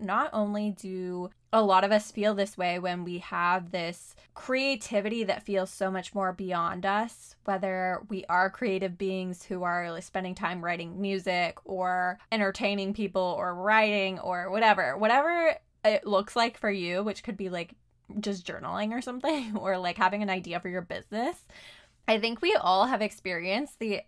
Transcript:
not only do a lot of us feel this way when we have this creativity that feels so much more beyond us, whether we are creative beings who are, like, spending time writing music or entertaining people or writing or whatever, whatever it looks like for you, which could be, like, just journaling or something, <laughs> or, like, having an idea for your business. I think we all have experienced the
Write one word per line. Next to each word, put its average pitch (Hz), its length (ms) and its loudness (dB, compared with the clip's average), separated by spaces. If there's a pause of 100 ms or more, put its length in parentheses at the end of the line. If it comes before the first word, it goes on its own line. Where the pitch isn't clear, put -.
not 214 320 0
only 208 380 0
do 185 580 -6 (240)
a 220 100 8
lot 190 220 6
of 202 80 4
us 214 180 2
feel 208 240 2
this 196 220 -2
way 180 200 0
when 180 280 -4
we 175 140 -6
have 175 520 0
this 175 440 -6 (180)
creativity 233 880 -2
that - 220 -2
feels 190 240 0
so 190 200 -2
much 190 240 -6
more 190 200 -2
beyond 180 520 -2
us, 208 600 -2
whether 185 640 -2
we 190 160 -6
are 180 240 4
creative 190 480 -2
beings 185 460 -4
who 180 200 -6
are, 175 300 -2
like, 170 100 -8
spending 185 320 -4
time 175 280 -4
writing 170 360 -4
music 180 640 0
or 180 560 -2 (140)
entertaining 202 600 0
people 185 440 0
or 175 180 -2
writing 202 640 2
or 180 300 -4
whatever, 190 480 4
whatever 294 580 4 (300)
it 214 200 4
looks 202 300 2
like 233 220 2
for 220 120 0
you, 180 320 0
which 208 220 -4
could 196 140 -8
be, 196 100 -6
like, 175 280 -6 (440)
just 202 260 -4
journaling 180 460 -4
or 247 100 -4
something, 254 560 -2
<laughs> - 20 -2
or, 190 180 0
like, 180 200 -2
having 196 240 2
an 202 80 -2
idea 175 300 -2
for 180 80 -8
your 180 140 -4
business. 220 560 -6 (720)
I 220 100 6
think 226 220 -2
we 381 140 4
all 190 320 4
have 247 140 0
experienced 190 800 -4
the 214 280 -2